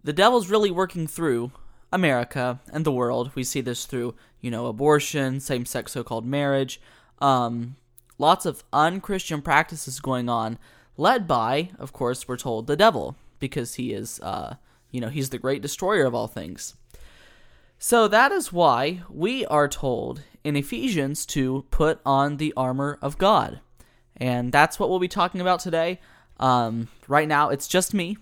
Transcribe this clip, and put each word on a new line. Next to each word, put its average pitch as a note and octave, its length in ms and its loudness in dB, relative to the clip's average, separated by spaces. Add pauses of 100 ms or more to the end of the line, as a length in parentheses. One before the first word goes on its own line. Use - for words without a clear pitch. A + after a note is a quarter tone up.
the D3 100 -4
devil's G3 380 4
really G#3+ 200 4
working F3 360 -2
through C3 460 -2 (400)
America B2+ 680 0 (120)
and D#3 120 -4
the D3 80 2
world. B2 420 0
We C3 100 -4
see C3+ 160 -4
this B2 240 -6
through, A#2+ 300 -6 (260)
you B2+ 100 -8
know, A#2 160 -6
abortion, C#3 760 2
same-sex B2 520 -4
so-called A#2 340 -6
marriage, C#3 540 0 (400)
um, B2 560 0 (400)
lots F3 300 4
of - 260 -6
unchristian E3+ 680 0
practices D3+ 580 0
going B2+ 280 -2
on, A2+ 300 -2 (380)
led G3+ 300 2
by, C#3 520 0
of - 140 -14
course, B2+ 340 -4
we're B2 100 -6
told, A#2+ 300 -4
the D3 100 0
devil, D#3+ 400 2 (220)
because C3 360 -6
he B2+ 180 -6
is, G#2 280 -8
uh, - 340 -8 (360)
you B2+ 100 -8
know, A2+ 80 -6
he's C3+ 220 -4
the B2+ 80 -8
great C3+ 240 -2
destroyer F3+ 420 0
of A#2+ 100 2
all A2+ 140 -2
things. - 480 -12 (1000)
So A3 300 4
that A#3 240 6
is F4+ 200 -2
why D#3+ 560 2
we A3+ 380 -4
are D3 220 2
told B2+ 540 -4 (220)
in D3 120 -2
Ephesians E3 680 -2
to C3+ 440 -2
put D#3 340 2
on C#3 320 2
the D3+ 200 -2
armor C3+ 460 -2
of C#3+ 160 -6
God. F#3+ 420 2 (560)
And B2 360 -2
that's D3 260 4
what G3 120 0
we'll F#3 80 2
be F3+ 100 0
talking F3+ 320 -2
about F3+ 200 2
today. E3+ 380 -2 (400)
Um, A#2 500 2 (200)
right D3+ 200 4
now, D3 200 4
it's C#3 200 -4
just F3+ 260 2
me. F#3+ 280 -2